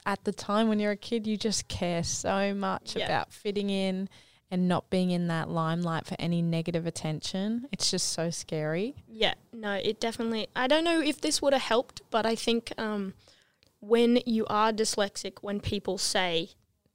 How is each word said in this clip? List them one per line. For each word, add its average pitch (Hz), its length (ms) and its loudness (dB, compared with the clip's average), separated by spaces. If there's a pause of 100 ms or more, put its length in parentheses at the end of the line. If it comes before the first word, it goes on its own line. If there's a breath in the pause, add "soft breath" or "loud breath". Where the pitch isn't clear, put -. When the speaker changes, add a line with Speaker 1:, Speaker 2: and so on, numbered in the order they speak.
Speaker 1:
at 196 180 -2
the 208 80 -2
time 214 380 0
when 214 100 2
you're 208 140 0
a - 20 -2
kid, 220 320 -4
you 214 80 0
just 202 320 -2
care 175 380 -2
so 196 480 0
much 196 420 -4
Speaker 2:
Yeah. 202 80 -2
Speaker 1:
about - 300 -2
fitting 202 360 -4
in 190 380 -2 (420 soft breath)
and 180 200 2
not 175 200 2
being 185 220 2
in 175 160 0
that 160 220 -2
limelight 165 580 0
for - 120 -6
any 170 220 0
negative 170 460 0
attention. 190 880 -4
It's - 180 0
just - 220 -2
so 170 160 -2
scary. 165 680 -4 (140)
Speaker 2:
Yeah, 220 240 0 (180)
no, 214 220 -6
it 208 260 -2
definitely, 226 560 -2
I 254 120 0
don't 311 180 4
know 330 160 4
if 294 180 0
this 302 220 0
would 277 100 4
have 262 120 4
helped, - 380 0 (100)
but 220 140 2
I 226 100 2
think, 233 420 0
um, 208 360 -4 (680 soft breath)
when 233 440 6
you 220 220 2
are 214 240 4
dyslexic, 208 680 -2
when 202 180 -2
people 196 380 -2
say, 180 520 0 (460)